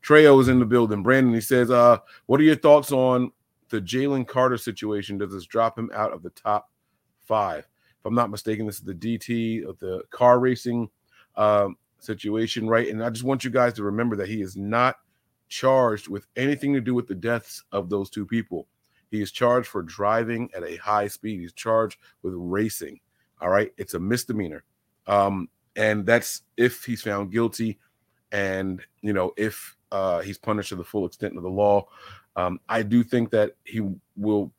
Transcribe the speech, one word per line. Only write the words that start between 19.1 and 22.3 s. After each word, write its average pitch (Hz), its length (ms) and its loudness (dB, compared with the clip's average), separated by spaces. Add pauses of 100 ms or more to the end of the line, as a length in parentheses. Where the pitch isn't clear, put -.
He 107 100 -4
is 101 100 -6
charged 123 380 2
for 95 140 -8
driving 113 760 -2
at 87 80 -10
a 85 120 -10
high 104 320 -2
speed. 104 320 -8
He's 87 120 -14
charged 113 460 -2 (240)
with 92 120 -6